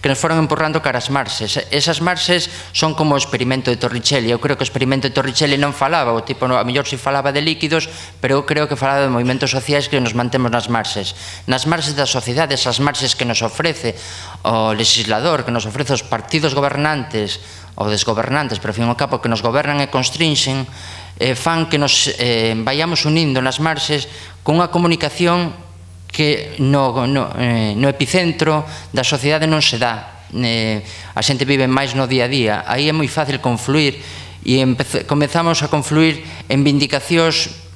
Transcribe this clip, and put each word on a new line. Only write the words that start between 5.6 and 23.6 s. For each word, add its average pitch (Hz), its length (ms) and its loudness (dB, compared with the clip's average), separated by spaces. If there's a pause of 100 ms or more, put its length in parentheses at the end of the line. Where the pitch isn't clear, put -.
falaba, 139 400 2
o 113 80 2
tipo, 127 320 -2
no, 123 80 4
a 110 80 0
mellor 131 160 0
si 131 160 -6
falaba 139 320 0
de 139 80 0
líquidos, 156 480 0 (320)
pero 131 160 2
eu 135 80 2
creo 151 240 0
que 147 80 -2
falaba 139 320 2
de 127 80 0
movimentos 127 400 0
sociais 143 320 0
que 135 160 0
nos 117 160 -2
mantemos 123 320 0
nas 117 160 0
marxes. 107 480 -2 (320)
Nas 127 160 0
marxes 151 320 0
da 143 80 2
sociedade, 135 560 0
esas 120 240 0
marxes 143 320 0
que - 80 -2
nos 120 160 0
ofrece 117 560 0 (480)
o 110 320 2
legislador, 113 720 2
que 120 80 0
nos 113 80 0
ofrece 123 320 -2
os 117 80 -2
partidos 147 480 0
gobernantes, 135 880 0 (400)
ou 104 80 0
desgobernantes, 117 720 0
pero, 104 160 -4
ao - 0 -
fin 113 80 0
e 117 80 2
ao 120 80 -2
cabo, 135 240 -2
que 117 80 0
nos 110 80 0
gobernan 139 400 0
e 139 80 0
constrinxen, 135 800 0 (480)
eh, 127 160 0
fan 165 400 0
que 151 80 2
nos, 139 400 2
eh, 117 400 2
vayamos 147 480 0
unindo 151 320 2
nas 131 240 0